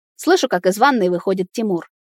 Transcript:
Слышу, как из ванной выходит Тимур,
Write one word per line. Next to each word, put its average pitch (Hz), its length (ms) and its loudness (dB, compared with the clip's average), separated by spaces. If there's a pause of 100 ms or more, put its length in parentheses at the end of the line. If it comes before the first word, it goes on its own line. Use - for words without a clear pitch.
(160)
Слышу, 339 320 0
как 180 180 -2
из 190 120 2
ванной 233 300 2
выходит 185 440 -2
Тимур, 202 360 -4 (240)